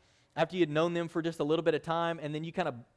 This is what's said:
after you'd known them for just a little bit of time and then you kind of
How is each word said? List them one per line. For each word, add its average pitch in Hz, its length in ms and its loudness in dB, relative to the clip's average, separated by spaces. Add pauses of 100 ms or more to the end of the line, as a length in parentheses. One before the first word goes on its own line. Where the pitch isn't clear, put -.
(360)
after 160 200 0
you'd 170 140 4
known 160 240 2
them 170 140 -2
for 165 140 -2
just 165 180 -4
a 160 40 0
little 160 200 2
bit 160 100 4
of - 80 0
time 165 400 -2
and 151 140 -6
then 156 80 -4
you 165 80 -6
kind 175 160 -2
of 131 80 -4 (220)